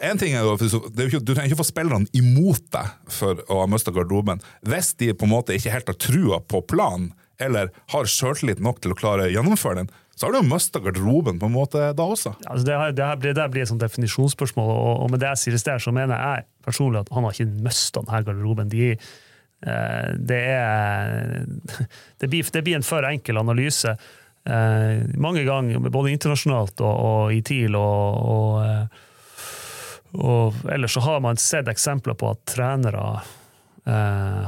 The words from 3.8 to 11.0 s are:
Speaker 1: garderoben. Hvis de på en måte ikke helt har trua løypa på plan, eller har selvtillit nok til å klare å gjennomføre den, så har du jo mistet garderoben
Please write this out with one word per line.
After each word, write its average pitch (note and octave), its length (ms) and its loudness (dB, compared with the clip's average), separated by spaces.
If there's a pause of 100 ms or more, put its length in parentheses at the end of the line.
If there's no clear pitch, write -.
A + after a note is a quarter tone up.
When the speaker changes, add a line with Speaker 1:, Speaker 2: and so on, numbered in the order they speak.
Speaker 1:
garderoben. F#2 480 0 (240)
Hvis E3 300 0
de A#2+ 180 0
på G#2 160 2
en A2 60 6
måte A#2 180 0
ikke G#2+ 160 -2
helt - 160 -4
har A#2 160 -4
trua C#3+ 300 4
løypa E2 160 0
på F#2 180 0
plan, F#2 440 0 (320)
eller G#2+ 280 0 (220)
har D3 140 0
selvtillit B2+ 560 0
nok A#2+ 180 -2
til - 120 -2
å - 60 -4
klare G2 300 2
å F2+ 40 0
gjennomføre A2+ 500 2
den, G2 80 -8 (240)
så - 140 -2
har G#3+ 60 0
du C4+ 80 4
jo D#3+ 120 4
mistet D3+ 300 -2
garderoben G2 560 2